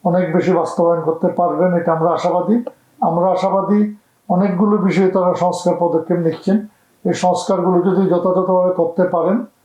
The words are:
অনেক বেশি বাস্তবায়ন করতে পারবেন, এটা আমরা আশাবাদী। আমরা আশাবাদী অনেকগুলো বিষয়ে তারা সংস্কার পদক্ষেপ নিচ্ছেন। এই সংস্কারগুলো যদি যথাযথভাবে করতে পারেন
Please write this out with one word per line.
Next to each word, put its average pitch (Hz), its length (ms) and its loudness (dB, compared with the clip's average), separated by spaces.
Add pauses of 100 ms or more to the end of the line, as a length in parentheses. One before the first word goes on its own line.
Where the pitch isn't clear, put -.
অনেক 180 300 0
বেশি 180 180 0
বাস্তবায়ন 170 520 0
করতে 160 240 -2
পারবেন, 175 460 0
এটা 170 200 0
আমরা 160 180 0
আশাবাদী। 175 520 0 (380)
আমরা 175 300 0
আশাবাদী 190 640 0 (340)
অনেকগুলো 196 480 2
বিষয়ে 185 340 2
তারা 180 240 0
সংস্কার 175 440 -2
পদক্ষেপ 170 380 0
নিচ্ছেন। 175 500 -2 (380)
এই 175 80 0
সংস্কারগুলো 180 640 0 (140)
যদি 180 180 2
যথাযথভাবে 185 640 0
করতে 170 300 0
পারেন 180 420 0 (200)